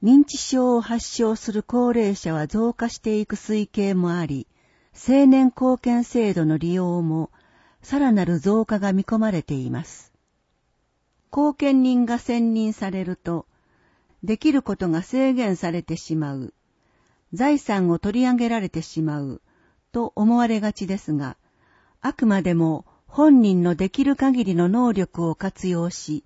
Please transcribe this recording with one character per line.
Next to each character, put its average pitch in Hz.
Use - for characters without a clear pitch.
認 269
知 -
症 254
を 233
発 233
症 226
す 220
る 208
高 247
齢 214
者 165
は 151
増 226
加 240
し -
て 214
い 214
く 208
推 214
計 196
も 175
あ 175
り、 139
青 277
年 262
後 254
見 240
制 220
度 170
の 156
利 170
用 175
も 160
さ -
ら 269
な 190
る 175
増 208
加 214
が 196
見 190
込 226
ま 220
れ 165
て -
い 127
ま 127
す。 -
後 294
見 269
人 254
が 240
選 233
任 220
さ 196
れ 190
る 180
と、 170
で 208
き 311
る 269
こ 196
と 185
が 165
制 262
限 226
さ 170
れ 165
て 165
し -
ま 147
う、 131
財 277
産 190
を 170
取 208
り 254
上 254
げ 233
ら 226
れ 185
て 165
し -
ま 151
う 135
と 233
思 220
わ 240
れ 220
が 208
ち -
で 190
す -
が、 139
あ 277
く -
ま 196
で 180
も 160
本 285
人 190
の 175
で 185
き 277
る 277
限 262
り 185
の 175
能 240
力 175
を 160
活 190
用 170
し、 -